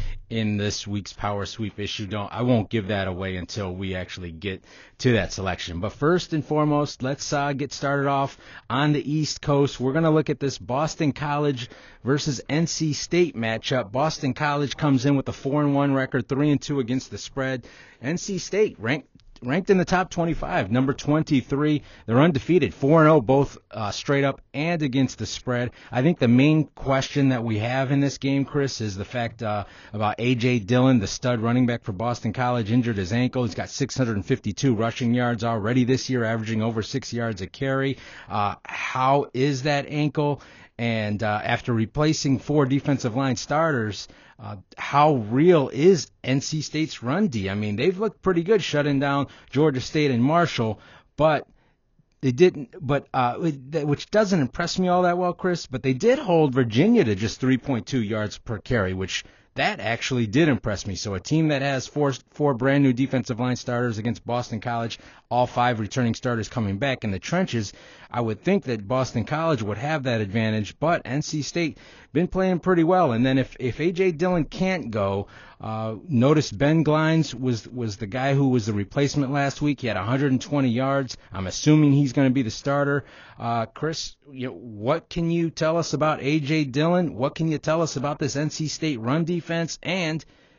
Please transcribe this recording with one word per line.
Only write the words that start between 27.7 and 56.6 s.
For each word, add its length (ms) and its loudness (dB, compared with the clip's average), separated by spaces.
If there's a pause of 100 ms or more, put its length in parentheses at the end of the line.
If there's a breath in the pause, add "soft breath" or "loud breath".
in 80 2
this 200 0
game, 260 0
Chris, 360 -2
is 160 -4
the 80 -6
fact, 380 -6
uh, 220 -4 (280 loud breath)
about 260 -2
A 180 2
J 240 2
Dillon, 400 4
the 80 -4
stud 320 -2
running 260 2
back 160 -2
for 80 -8
Boston 420 -4
College, 380 -2
injured 260 2
his 160 -4
ankle. 320 0
He's 120 -4
got 120 -6
six 280 -6
hundred 280 -2
fifty-two 520 0
rushing 360 0
yards 300 0
already 400 0
this 260 0
year, 140 0
averaging 400 -2
over 220 -2
six 280 -8
yards 300 -4
a 60 -8
carry. 500 -2 (300 loud breath)
Uh, 260 -2 (100)
how 680 0
is 300 0
that 240 0
ankle? 520 0 (400 loud breath)
And, 440 0
uh, 180 0
after 300 -2
replacing 680 2
four 260 2
defensive 520 0
line 180 0
starters, 720 -2 (320 soft breath)
uh, 160 -12 (220)
how 380 4
real 560 4
is 380 4 (140)
N 180 0
C 220 -6
State's 400 -4
run 240 0
D? 240 -2
I 60 -2
mean, 180 -2
they've 240 0
looked 240 -4
pretty 220 2
good 180 4
shutting 380 2
down 260 0 (240 loud breath)
Georgia 300 4
State 320 0
and 100 2
Marshall, 560 2 (380 loud breath)
but 320 2 (720)
they 100 2
didn't, 500 2
but, 320 -2
uh, 300 0
it, 300 -4
that, 160 -2
which 240 -2
doesn't 280 4
impress 380 -4
me 80 2
all 160 4
that 160 2
well, 140 0
Chris, 340 -4
but 160 -6
they 120 2
did 260 4
hold 340 4
Virginia 480 4